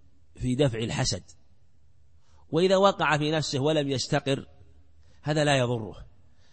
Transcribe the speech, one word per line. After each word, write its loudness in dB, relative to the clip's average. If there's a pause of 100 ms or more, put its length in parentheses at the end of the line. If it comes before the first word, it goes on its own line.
(340)
في -2
دفع 2
الحسد، -4 (1300)
وإذا 2
وقع 4
في -2
نفسه -2
ولم 0
يستقر -2 (760)
هذا 0
لا 4
يضره، -2 (460)